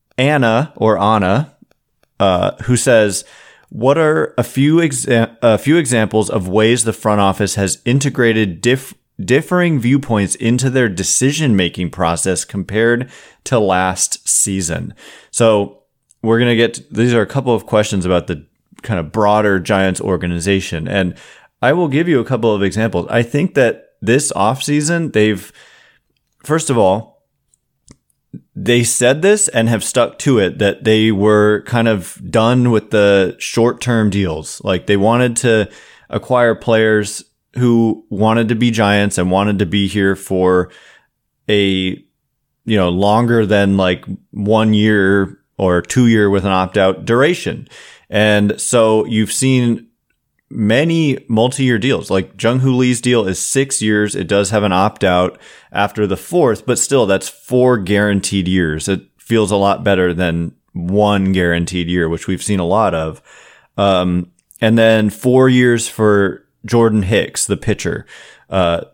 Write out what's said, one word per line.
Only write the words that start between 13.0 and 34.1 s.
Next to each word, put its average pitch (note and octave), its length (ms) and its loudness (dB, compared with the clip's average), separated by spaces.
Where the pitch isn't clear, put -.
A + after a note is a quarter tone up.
to B2+ 120 0
last F#2 680 -2
season?" E2+ 640 -4
So G#2 520 0
we're A2+ 180 0
gonna A#2+ 180 2
get A2+ 160 2
to, - 180 -16
these A#2+ 220 0
are A#2 80 2
a G2+ 40 0
couple B2 300 -2
of G2 100 -4
questions G#2 400 0
about F2+ 220 0
the D#2 180 -8
kind G2+ 180 -6
of D#2 140 -8
broader G#2 440 2
Giants F#2+ 440 0
organization. F2 880 -4
And F#2 260 -2
I B2 100 2
will F3 160 0
give D3+ 220 0
you C#3+ 100 2
a A2+ 60 -2
couple A#2 280 0
of G2+ 100 -2
examples. G2 460 -2
I A#2 140 0
think C#3+ 300 -4
that - 480 -2
this - 320 0
offseason, D3 800 -2
they've, G#2+ 400 0
first D#3 260 -2
of B2+ 80 0
all, G2+ 400 0
they A#2+ 280 0
said B2+ 380 0
this G#3 260 2
and A2+ 200 0
have A2+ 160 0
stuck - 360 -2
to C3+ 180 2
it, F#2 220 0
that G2+ 240 -2
they A2 280 2
were G#2 540 2
kind A#2 220 -2
of G#2 420 -4
done B2 400 2
with A2 220 -2
the G2+ 480 2
short-term A#2 680 0
deals. F2 540 -4